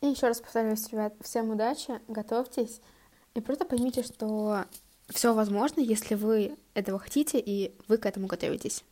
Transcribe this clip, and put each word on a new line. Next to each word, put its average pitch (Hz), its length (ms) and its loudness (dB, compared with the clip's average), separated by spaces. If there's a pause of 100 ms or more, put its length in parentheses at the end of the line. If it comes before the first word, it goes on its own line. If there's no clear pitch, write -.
И 285 60 2
ещё 254 200 2
раз 233 120 0
повторюсь, 220 520 0
ребят, 214 300 -2
всем 226 280 -2
удачи, 226 580 -2
готовьтесь, 226 720 -2 (540)
и 233 60 -2
просто 269 260 -2
поймите, 247 380 0
что 214 600 -2 (440)
всё 233 260 4
возможно, 220 460 2
если 226 360 2
вы 214 400 2 (180)
этого 196 260 -2
хотите, 294 440 0
и 202 280 0 (160)
вы 220 100 6
к 220 80 0
этому 190 220 -2
готовитесь. - 640 -4